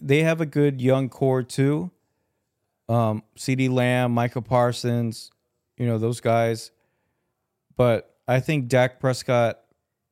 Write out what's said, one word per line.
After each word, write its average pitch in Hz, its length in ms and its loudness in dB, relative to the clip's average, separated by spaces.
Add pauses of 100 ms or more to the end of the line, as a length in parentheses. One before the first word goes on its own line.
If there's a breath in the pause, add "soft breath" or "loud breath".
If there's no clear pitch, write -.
they 147 220 2
have 160 180 0
a 160 60 -2
good 143 360 0
young 131 260 2
core 131 340 0
too. 143 480 -2 (960)
Um, 110 340 0 (140)
CeeDee 131 340 -2
Lamb, 123 420 0
Micah 120 300 -2
Parsons, 120 880 -2 (460)
you 123 100 -4
know, 117 120 0
those 117 220 -2
guys. 117 500 0 (1080)
But 120 400 0 (100)
I 127 140 2
think 139 280 -4
Dak 127 320 2
Prescott 123 600 0 (520)